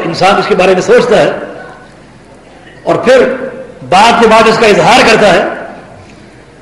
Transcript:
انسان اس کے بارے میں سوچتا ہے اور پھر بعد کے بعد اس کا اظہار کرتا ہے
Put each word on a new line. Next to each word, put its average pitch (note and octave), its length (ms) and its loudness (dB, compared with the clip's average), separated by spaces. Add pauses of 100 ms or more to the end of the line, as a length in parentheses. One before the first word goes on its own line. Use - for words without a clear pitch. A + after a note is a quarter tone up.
انسان F3 320 0
اس F#4+ 120 -2
کے G#3 60 -2
بارے F#3 200 2
میں F3+ 80 -2
سوچتا F#3 360 2
ہے D3 120 0 (1500)
اور - 120 -2
پھر - 400 0 (540)
بعد G#3 320 2
کے A3+ 60 4
بعد A3 200 4
اس A3 120 0
کا A#3 80 2
اظہار G3+ 400 2
کرتا G#3 260 2
ہے F#3 80 2 (1200)